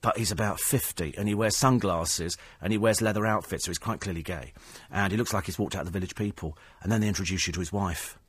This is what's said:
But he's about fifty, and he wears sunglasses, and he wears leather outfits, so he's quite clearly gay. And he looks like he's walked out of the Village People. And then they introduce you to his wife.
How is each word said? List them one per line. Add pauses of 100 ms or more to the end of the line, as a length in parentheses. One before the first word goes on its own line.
But
he's
about
fifty,
and
he
wears
sunglasses, (240)
and
he
wears
leather
outfits,
so
he's
quite
clearly
gay. (380)
And
he
looks
like
he's
walked
out
of
the
Village
People. (240)
And
then
they
introduce
you
to
his
wife. (100)